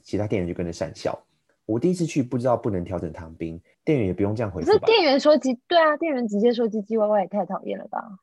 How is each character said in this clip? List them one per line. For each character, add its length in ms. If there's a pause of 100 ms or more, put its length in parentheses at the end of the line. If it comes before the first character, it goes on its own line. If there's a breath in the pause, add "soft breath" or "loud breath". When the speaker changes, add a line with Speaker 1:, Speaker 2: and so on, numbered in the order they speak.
Speaker 1:
其 140
他 100
店 140
员 40
就 80
跟 120
着 80
讪 200
笑。 240 (480)
我 140
第 100
一 40
次 120
去 160
不 160
知 80
道 120
不 120
能 140
调 160
整 140
糖 220
冰， 220 (280)
店 120
员 100
也 60
不 80
用 140
这 80
样 80
回 100
复 60
吧？ 60
Speaker 2:
可 60
是 60
店 180
员 140
说 200
唧-， 280
对 140
啊， 160
店 180
员 140
直 140
接 100
说 160
唧 180
唧 140
歪 80
歪 140
也 80
太 160
讨 180
厌 160
了 80
吧， 160 (200)